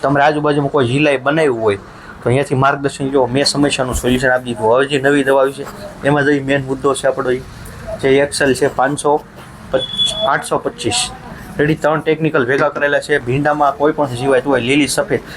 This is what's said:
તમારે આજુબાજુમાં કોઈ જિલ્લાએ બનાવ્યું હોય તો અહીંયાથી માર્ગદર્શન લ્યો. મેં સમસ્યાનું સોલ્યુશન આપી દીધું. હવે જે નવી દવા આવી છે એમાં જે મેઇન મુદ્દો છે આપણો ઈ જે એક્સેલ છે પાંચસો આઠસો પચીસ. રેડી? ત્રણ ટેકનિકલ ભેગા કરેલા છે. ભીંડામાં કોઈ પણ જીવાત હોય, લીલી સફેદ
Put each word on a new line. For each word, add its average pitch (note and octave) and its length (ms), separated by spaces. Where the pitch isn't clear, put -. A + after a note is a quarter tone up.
તમારે C#3 240
આજુબાજુમાં D3 460
કોઈ C3+ 160
જિલ્લાએ C#3 300
બનાવ્યું C3+ 440
હોય G#2 160
તો A#2+ 80
અહીંયાથી C#3 340
માર્ગદર્શન C#3 460
લ્યો. C3+ 180
મેં C3+ 180
સમસ્યાનું C3+ 500
સોલ્યુશન B2+ 380
આપી B2+ 120
દીધું. A2 280
હવે C3+ 160
જે C#3+ 100
નવી C#3 240
દવા C3+ 180
આવી C#3 140
છે - 520
એમાં C#3+ 180
જે D3 160
મેઇન C3+ 240
મુદ્દો C3 280
છે C3+ 140
આપણો B2+ 240
ઈ B2+ 120
જે C3 200
એક્સેલ C#3+ 340
છે C#3 220
પાંચસો C#3+ 340
આઠસો D3+ 320
પચીસ. - 420
રેડી? D3 180
ત્રણ D3+ 260
ટેકનિકલ D#3 440
ભેગા C#3+ 240
કરેલા C#3+ 380
છે. D3 120
ભીંડામાં C#3+ 580
કોઈ D3+ 160
પણ C#3+ 280
જીવાત C3+ 240
હોય, C3 160
લીલી C3+ 260
સફેદ B2+ 340